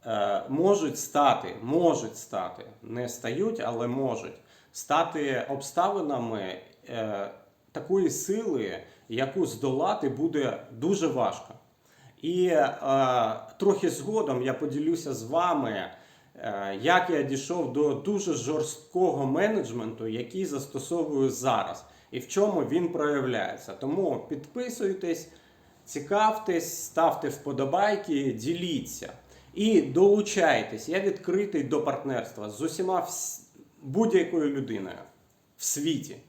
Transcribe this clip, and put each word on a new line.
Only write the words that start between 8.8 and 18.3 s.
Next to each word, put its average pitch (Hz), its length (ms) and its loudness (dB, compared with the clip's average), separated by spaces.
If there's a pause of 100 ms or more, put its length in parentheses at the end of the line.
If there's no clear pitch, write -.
яку 135 380 0
здолати 139 640 0
буде 139 640 -2
дуже 160 340 0
важко. 127 480 -2 (720)
І, 180 220 2
е, 151 240 4 (880)
трохи 196 320 4
згодом 147 520 -2
я 131 120 0
поділюся 151 600 -2
з 110 80 -8
вами, 123 680 0 (460)
е, 101 460 -6
як 180 280 4
я 151 120 2
дійшов 135 500 -2
до 143 220 2
дуже 185 400 -2